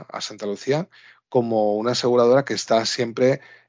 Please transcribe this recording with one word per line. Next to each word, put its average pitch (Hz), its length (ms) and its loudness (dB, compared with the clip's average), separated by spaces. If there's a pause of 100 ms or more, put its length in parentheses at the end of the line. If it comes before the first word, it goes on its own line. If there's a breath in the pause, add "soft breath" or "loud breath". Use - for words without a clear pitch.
a 98 100 -12
Santa 107 260 -12
Lucía 131 440 -4 (400 soft breath)
como 110 480 0
una 117 140 -2
aseguradora 123 520 4
que 117 100 -6
está 110 320 0
siempre, 127 540 0 (300 soft breath)